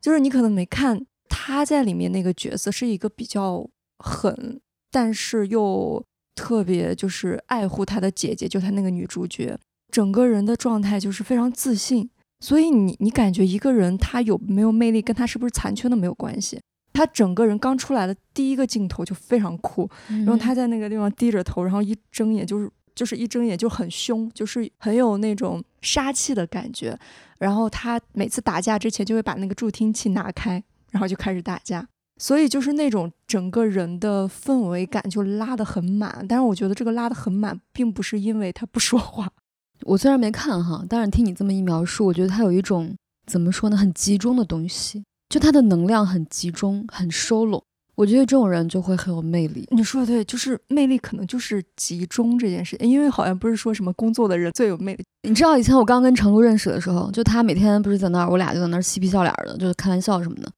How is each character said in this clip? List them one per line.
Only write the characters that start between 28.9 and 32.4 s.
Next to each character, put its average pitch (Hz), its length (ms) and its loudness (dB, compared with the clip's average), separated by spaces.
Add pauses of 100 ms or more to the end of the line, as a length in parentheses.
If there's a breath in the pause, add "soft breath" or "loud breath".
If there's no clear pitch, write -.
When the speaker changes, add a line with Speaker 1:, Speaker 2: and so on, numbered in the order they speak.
Speaker 1:
前 208 160 -4
就 220 80 -2
会 226 80 0
把 202 120 -6
那 196 120 -6
个 190 80 -6
助 220 160 -4
听 220 200 0
器 214 200 -2
拿 185 220 -2
开， 190 300 -4 (280)
然 196 100 -2
后 190 80 0
就 190 80 -4
开 - 160 -4
始 185 80 -4
打 175 240 -8
架。 180 220 -8 (340)
所 277 180 2
以 311 80 4